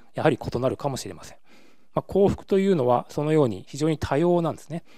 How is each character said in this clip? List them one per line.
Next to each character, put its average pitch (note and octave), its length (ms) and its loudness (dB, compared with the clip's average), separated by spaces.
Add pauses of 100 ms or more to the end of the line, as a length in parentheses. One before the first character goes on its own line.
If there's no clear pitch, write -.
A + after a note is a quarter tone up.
(140)
や A#2+ 80 -6
は D#3 80 4
り B2+ 100 2
異 - 200 -6
な B2+ 100 0
る G2+ 80 -4
か C#3+ 120 -4
も B2+ 80 -6
し - 100 -10
れ F2+ 80 -12
ま - 80 -18
せ - 100 -18
ん。 - 40 -20 (580)
ま D3 60 -2
あ、 - 20 -2
幸 F#3+ 260 2
福 - 160 -6
と G3 140 2
い G3 80 2
う F#3+ 80 4
の C3 100 0
は B2 240 2
そ D3 140 -4
の D3+ 80 0
よ D#3 140 6
う A#2 40 2
に F#2 180 -8
非 C#3+ 100 -12
常 D#3 120 0
に D3+ 80 -2
多 - 200 -2
様 F3 260 2
な D3+ 80 -2
ん G#2 40 -6
で - 60 -16
す - 80 -18
ね。 E3 140 -10 (140)